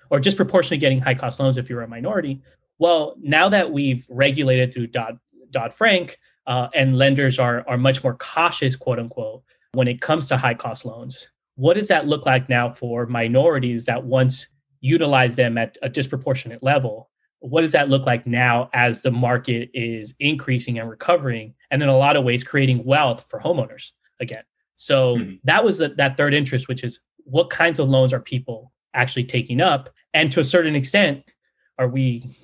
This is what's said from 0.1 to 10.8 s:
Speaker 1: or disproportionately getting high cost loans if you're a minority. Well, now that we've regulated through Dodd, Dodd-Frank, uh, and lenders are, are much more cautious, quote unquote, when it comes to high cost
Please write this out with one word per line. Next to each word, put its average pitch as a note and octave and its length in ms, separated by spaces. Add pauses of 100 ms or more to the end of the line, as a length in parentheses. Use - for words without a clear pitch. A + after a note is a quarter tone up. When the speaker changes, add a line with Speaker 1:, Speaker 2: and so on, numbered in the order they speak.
Speaker 1:
or C#3+ 80
disproportionately F3+ 600
getting C3+ 220
high C3 140
cost B2 240
loans C3+ 200
if B2 100
you're A#2+ 140
a A2+ 60
minority. C3+ 520 (380)
Well, E3 420
now D3+ 300
that F#3+ 220
we've C3+ 360
regulated C3 640
through A#2+ 140
Dodd, A#2 320 (320)
Dodd-Frank, F3 680 (280)
uh, B2 280
and C3+ 220
lenders C3+ 420
are, A#2+ 300
are B2 80
much C3 260
more B2 120
cautious, D#3+ 600
quote B2 240
unquote, A#2 440 (300)
when C3 140
it A#2+ 140
comes D#3 280
to C3 100
high B2 160
cost A#2 320